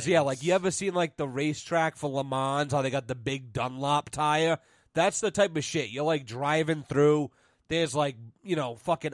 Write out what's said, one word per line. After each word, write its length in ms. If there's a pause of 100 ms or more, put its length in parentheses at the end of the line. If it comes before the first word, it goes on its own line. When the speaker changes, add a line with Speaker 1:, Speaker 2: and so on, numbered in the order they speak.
Speaker 1:
everything. 120
Speaker 2:
Yeah, 80
like, 220
you 100
ever 180
seen, 220
like, 240
the 100
racetrack 680
for 140
Le 140
Mans, 500
how 80
they 80
got 180
the 80
big 380
Dunlop 560
tire? 500 (340)
That's 260
the 120
type 240
of 80
shit. 260
You're, 160
like, 200
driving 580
through. 480 (360)
There's, 280
like, 200 (280)
you 120
know, 200
fucking 380